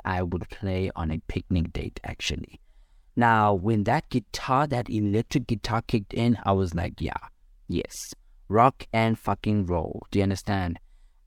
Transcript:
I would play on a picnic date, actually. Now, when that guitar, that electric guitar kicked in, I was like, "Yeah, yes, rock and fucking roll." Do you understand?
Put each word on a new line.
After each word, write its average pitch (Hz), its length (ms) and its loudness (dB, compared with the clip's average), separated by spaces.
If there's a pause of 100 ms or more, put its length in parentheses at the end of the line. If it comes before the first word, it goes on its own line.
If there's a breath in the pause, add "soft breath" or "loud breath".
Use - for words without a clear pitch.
I 92 200 -2
would 87 260 -4
play 95 460 -4
on 80 160 -4
a 80 160 -4
picnic 85 440 -2
date, - 320 -8
actually. - 560 -8 (560)
Now, 110 380 6
when 104 300 2
that 123 260 0
guitar, 131 580 -2
that 123 220 -4
electric 107 580 0
guitar 113 360 -2
kicked - 300 -2
in, 117 300 2
I - 100 2
was 95 200 2
like, 85 260 -4
"Yeah, - 280 -6 (400)
yes, - 480 -6 (320)
rock 117 440 4
and 113 280 2
fucking 104 480 0
roll." 87 420 -4
Do 101 100 2
you 98 40 4
understand? 95 560 -2 (460)